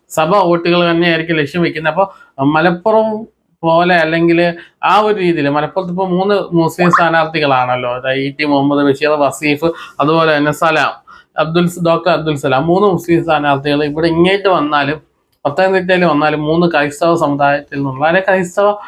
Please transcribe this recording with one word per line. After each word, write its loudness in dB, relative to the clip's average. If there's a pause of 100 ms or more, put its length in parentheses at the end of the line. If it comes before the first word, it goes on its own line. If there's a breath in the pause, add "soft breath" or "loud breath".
സഭ -2
വോട്ടുകൾ 2
തന്നെയായിരിക്കും 0
ലക്ഷ്യം -2
വെക്കുന്നത്. -2
അപ്പൊ 0 (380 loud breath)
മലപ്പുറം 2 (560)
പോലെ 2
അല്ലെങ്കിൽ 2 (300 loud breath)
ആ 2
ഒരു 0
രീതിയിൽ 0
മലപ്പുറത്ത് -4
ഇപ്പൊ -4
മൂന്ന് 0 (200)
മുസ്ലിം 2
സ്ഥാനാർത്ഥികളാണല്ലോ. 0
അതായത് -4
ഇ -4
ടി -6
മുഹമ്മദ് 2
ബഷീർ, 0
വസീഫ്, 0 (320 loud breath)
അതുപോലെ 2
തന്നെ 0
സലാം, 0 (460 loud breath)
അബ്ദുൽ 0
സ്-, -6
ഡോക്ടർ 0
അബ്ദുൽ -2
സലാം, -2
മൂന്ന് 2
മുസ്ലിം 0
സ്ഥാനാർത്ഥികൾ 0
ഇവിടെ -2
ഇങ്ങോട്ട് 2
വന്നാലും 0 (440)
പത്തനംതിട്ടയിൽ 0
വന്നാലും 0
മൂന്ന് 2
ക്രൈസ്തവ 0
സമുദായത്തിൽ -2
നിന്നുള്ള, -4
അല്ലെ 2
ക്രൈസ്തവ 0 (140)